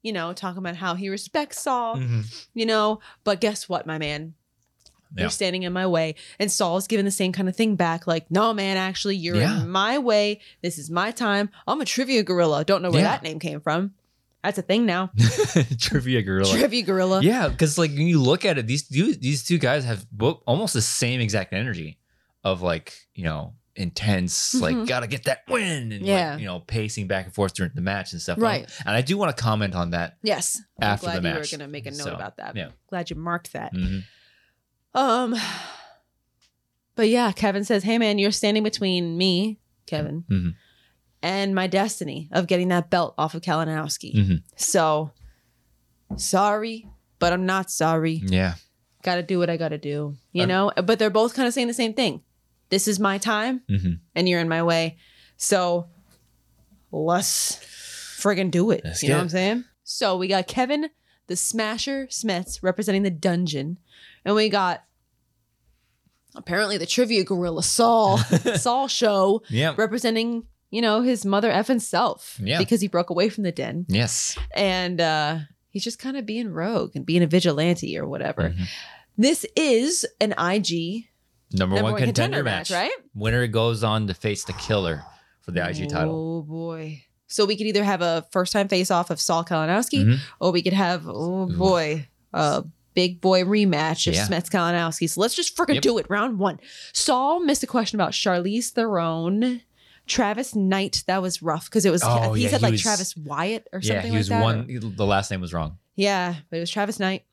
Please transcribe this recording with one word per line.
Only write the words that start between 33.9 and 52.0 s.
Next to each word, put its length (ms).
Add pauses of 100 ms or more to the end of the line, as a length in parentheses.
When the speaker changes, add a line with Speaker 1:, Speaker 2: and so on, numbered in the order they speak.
Speaker 1:
Um, 440 (1600)
but 120
yeah, 240
Kevin 300
says, 220
"Hey, 140
man, 200
you're 140
standing 320
between 520
me, 420 (280)
Kevin, 420
Speaker 2:
Mm-hmm. 200 (720)
Speaker 1:
and 320
my 140
destiny 640
of 160
getting 200
that 220
belt 260
off 200
of 60
Kalinowski. 760
Speaker 2:
Mm-hmm. 180 (220)
Speaker 1:
So, 560 (1040)
sorry, 720 (320)
but 120
I'm 140
not 240
sorry. 560
Speaker 2:
Yeah. 280 (500)
Speaker 1:
Gotta 180
do 160
what 100
I 80
gotta 220
do, 380 (160)
you 100
Speaker 2:
Um, 60
Speaker 1:
know?" 240 (120)
But 140
they're 100
both 280
kinda 160
saying 160
the 60
same 200
thing. 280 (480)